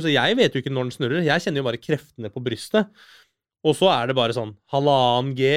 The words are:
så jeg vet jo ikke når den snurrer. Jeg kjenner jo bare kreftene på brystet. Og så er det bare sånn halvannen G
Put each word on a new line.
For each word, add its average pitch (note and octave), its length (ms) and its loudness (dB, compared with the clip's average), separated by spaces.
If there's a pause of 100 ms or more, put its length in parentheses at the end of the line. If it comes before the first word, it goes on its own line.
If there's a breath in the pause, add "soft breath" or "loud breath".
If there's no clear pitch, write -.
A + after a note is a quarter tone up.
så D#3+ 100 -2
jeg C#3 260 2
vet G3+ 160 2
jo C#3+ 80 -2
ikke C3+ 120 -6
når B2+ 100 -2
den B2 80 -6
snurrer. D3 320 -2
Jeg D#3 180 0
kjenner D#3+ 160 -4
jo C#3 60 -2
bare A#2+ 180 -4
kreftene A#2+ 480 -8
på B2 140 -10
brystet. G3 460 -2 (760 soft breath)
Og D3+ 100 4
så F#3 140 2
er B2 180 0
det C3+ 80 -2
bare A#2 180 0
sånn A2+ 180 -6 (200)
halvannen C3+ 640 2
G C3 60 -4 (160)